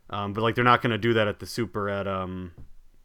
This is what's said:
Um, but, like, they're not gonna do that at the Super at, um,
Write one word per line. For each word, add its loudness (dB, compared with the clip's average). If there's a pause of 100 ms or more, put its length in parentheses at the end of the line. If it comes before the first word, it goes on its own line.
Um, -6
but, -2
like, 2
they're 2
not 6
gonna 2
do 2
that 4
at -4
the -12
Super -4
at, -4
um, -6 (520)